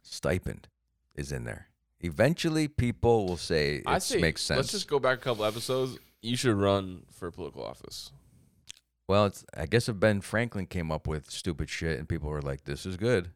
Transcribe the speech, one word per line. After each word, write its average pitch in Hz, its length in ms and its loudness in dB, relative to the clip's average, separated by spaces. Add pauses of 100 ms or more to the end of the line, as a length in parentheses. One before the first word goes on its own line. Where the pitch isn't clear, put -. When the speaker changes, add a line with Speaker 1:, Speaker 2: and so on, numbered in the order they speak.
Speaker 1:
Stipend - 640 -4 (480)
is 73 160 -6
in 62 120 -4
there. 58 240 -10 (340)
Eventually, 151 680 2
people 117 600 4
will 87 100 0
say 73 480 2
Speaker 2:
I 147 120 2
Speaker 1:
it 190 60 -2
Speaker 2:
see. 233 160 0
Speaker 1:
makes 80 220 2
sense. - 160 0
Speaker 2:
Let's - 140 0
just 101 160 -6
go 143 120 2
back 127 200 2
a - 20 -14
couple 107 240 -2
episodes. 120 520 -2 (240)
You 117 140 -2
should 123 200 4
run 98 560 2
for 87 200 -10
political 73 320 -10
office. - 480 -14 (960)
Speaker 1:
Well, 101 180 4
it's, - 200 -4 (100)
I 80 100 -4
guess 120 240 2
if 101 100 -6
Ben 101 220 6
Franklin 107 460 -2
came 82 240 -2
up 78 160 -4
with 78 220 -4
stupid 80 400 -6
shit 80 300 -2
and 78 80 -8
people 76 220 -4
were 76 120 -2
like, 69 220 -4
"This 71 220 -8
is 92 120 -6
good." 98 380 0